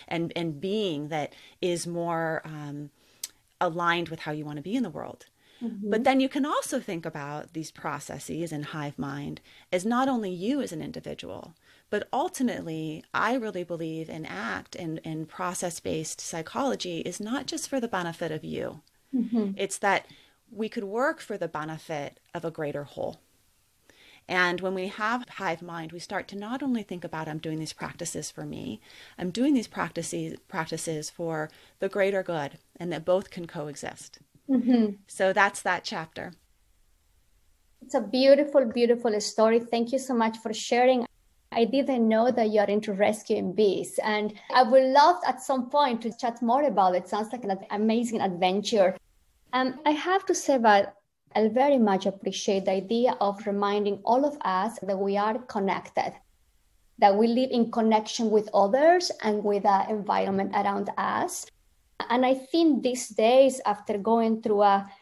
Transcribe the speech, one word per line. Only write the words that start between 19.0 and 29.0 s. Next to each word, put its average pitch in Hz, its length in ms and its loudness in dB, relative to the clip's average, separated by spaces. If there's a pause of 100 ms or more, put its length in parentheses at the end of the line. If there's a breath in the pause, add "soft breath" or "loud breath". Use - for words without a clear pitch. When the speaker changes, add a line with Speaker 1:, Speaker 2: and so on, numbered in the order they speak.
Speaker 2:
Mm-hmm. 214 420 0
Speaker 1:
It's 196 220 -6
that 196 280 0 (440 soft breath)
we 214 180 -6
could 214 160 -6
work 254 360 -2
for 208 180 -8
the 170 100 -4
benefit 156 680 -8 (160)
of 170 100 -8
a 165 60 -4
greater 147 340 -6
whole. - 360 -8 (1080 soft breath)
And 180 320 2
when 190 140 -4
we 185 140 -4
have 226 400 -4
hive 175 340 -6
mind, 170 300 -12
we 175 60 -14
start 185 300 -8
to 196 80 -14
not 220 260 -8
only 240 200 -2
think 180 220 -10
about, 160 240 -8
"I'm 156 100 -8
doing 156 200 -6
these 156 140 -8
practices - 580 -10
for 151 160 -14
me, - 340 -10 (380 loud breath)